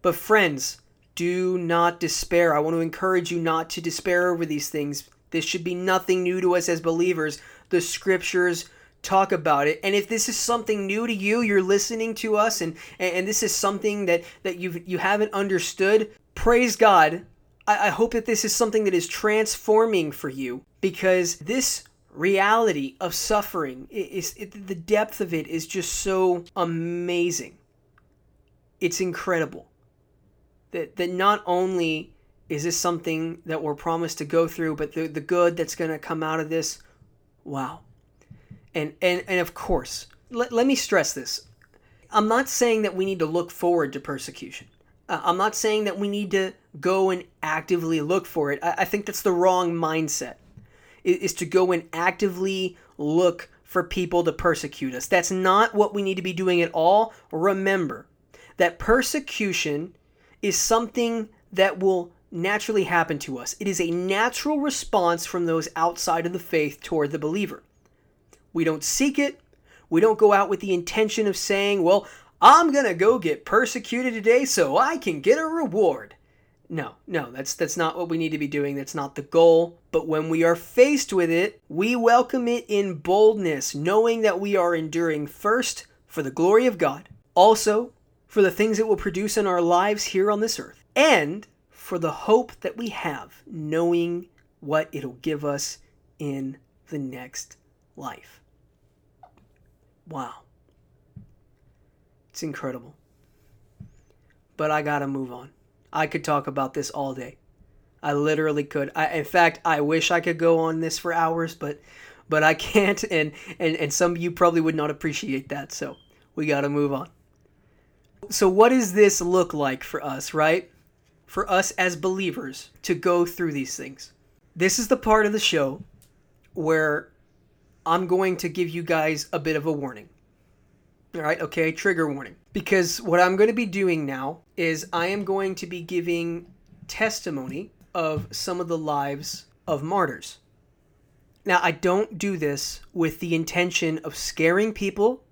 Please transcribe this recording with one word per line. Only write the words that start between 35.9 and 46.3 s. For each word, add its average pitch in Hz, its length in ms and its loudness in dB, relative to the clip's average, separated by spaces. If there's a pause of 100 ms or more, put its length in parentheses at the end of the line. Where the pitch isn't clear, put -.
come 160 240 -6
out 160 160 -2
of 156 100 -6
this, 160 320 -4 (640)
wow. - 380 -10 (920)
And, 151 280 -6
and, 180 260 0
and 180 140 0
of - 120 -4
course, - 540 -6 (220)
let, 247 240 -4
let 240 120 4
me 269 100 4
stress 185 380 0
this. - 340 -10 (600)
I'm 214 200 2
not 262 180 2
saying 226 360 2
that 190 120 -2
we 190 100 0
need 196 140 -4
to 160 60 2
look 165 260 -2
forward 170 420 0
to 143 60 -8
persecution. - 680 -12 (420)
Uh, 165 140 -4
I'm 180 140 2
not 196 180 0
saying 214 300 0
that 196 140 -4
we 202 80 -2
need 202 240 -4